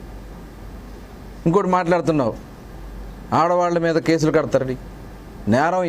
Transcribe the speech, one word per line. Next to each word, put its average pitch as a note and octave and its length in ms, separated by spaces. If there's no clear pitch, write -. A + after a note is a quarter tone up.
ఇంకోటి F3+ 320
మాట్లాడుతున్నావు, D#3+ 560
ఆడవాళ్ళ F3 460
మీద E3 120
కేసులు D#3 300
కడతారని. C3 400
నేరం D#3+ 420